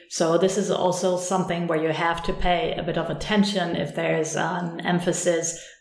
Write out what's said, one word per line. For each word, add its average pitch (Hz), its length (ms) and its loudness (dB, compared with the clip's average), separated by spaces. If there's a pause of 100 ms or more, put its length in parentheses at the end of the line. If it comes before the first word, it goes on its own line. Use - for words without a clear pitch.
So 165 300 2
this 190 180 4
is 190 140 0
also 180 480 2
something 175 480 -2
where 160 160 0
you 160 80 0
have 170 320 0
to 190 100 -2
pay 175 420 2
a - 80 -4
bit 165 140 -2
of 165 140 -2
attention 180 680 0
if - 180 -4
there 165 220 0
is 156 180 0
an 175 460 -4
emphasis 170 840 0 (180)